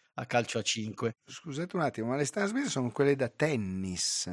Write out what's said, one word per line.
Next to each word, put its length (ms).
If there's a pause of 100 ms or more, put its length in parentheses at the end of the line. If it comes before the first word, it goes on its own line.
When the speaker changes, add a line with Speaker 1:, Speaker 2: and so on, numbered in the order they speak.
(160)
Speaker 1:
a 100
calcio 320
a 40
cinque." 640
Speaker 2:
Scusate 500
un 80
attimo, 240
ma 80
le 100
Stan 220
Smith 200
sono 240
quelle 240
da 140
tennis? 1040